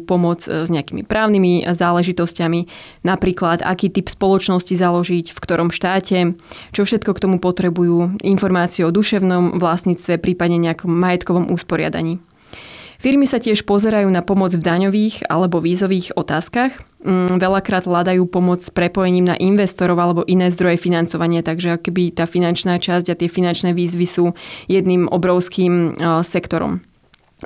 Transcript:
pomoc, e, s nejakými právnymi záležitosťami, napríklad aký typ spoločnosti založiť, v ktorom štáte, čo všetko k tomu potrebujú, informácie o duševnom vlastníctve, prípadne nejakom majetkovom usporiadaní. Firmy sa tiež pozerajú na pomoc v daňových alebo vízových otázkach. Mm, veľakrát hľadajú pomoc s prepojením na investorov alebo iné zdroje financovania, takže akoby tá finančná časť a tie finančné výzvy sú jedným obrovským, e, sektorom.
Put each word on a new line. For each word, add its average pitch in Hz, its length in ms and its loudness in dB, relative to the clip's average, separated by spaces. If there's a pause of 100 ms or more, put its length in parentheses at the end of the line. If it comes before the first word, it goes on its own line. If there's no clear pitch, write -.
pomoc, 175 400 0
e, 160 160 -4
s 165 80 -4
nejakými 160 320 -4
právnymi 196 640 2
záležitosťami, 175 920 0 (440)
napríklad 180 560 0
aký 185 320 -2
typ 185 160 -2
spoločnosti 190 640 0
založiť, 175 640 0
v - 60 -20
ktorom 170 260 0
štáte, 180 640 0 (400)
čo 202 160 0
všetko 208 240 0
k - 80 -10
tomu 190 160 2
potrebujú, 180 880 0
informácie 185 640 2
o 170 60 2
duševnom 185 680 2
vlastníctve, 175 560 0
prípadne 170 400 0
nejakom 170 320 -2
majetkovom 180 640 0
usporiadaní. 165 720 -4 (720)
Firmy 277 320 2
sa 254 80 0
tiež 220 320 0
pozerajú 202 400 2
na 180 160 2
pomoc 190 320 2
v 165 80 -2
daňových 196 640 0
alebo 170 320 0
vízových 180 560 0
otázkach. 240 640 -2 (240)
Mm, 185 320 2
veľakrát 190 480 0
hľadajú 180 400 2
pomoc 180 400 0
s - 80 -10
prepojením 180 560 2
na 175 80 0
investorov 185 640 2
alebo 175 240 0
iné 180 240 2
zdroje 175 320 0
financovania, 170 640 0
takže 170 320 -2
akoby 175 400 -2
tá 165 80 0
finančná 175 560 0
časť 175 320 0
a 170 80 -6
tie 175 80 0
finančné 175 480 0
výzvy 175 320 0
sú 175 240 0 (320)
jedným 185 480 2
obrovským, 180 800 0
e, 165 320 0
sektorom. 170 560 -4 (640)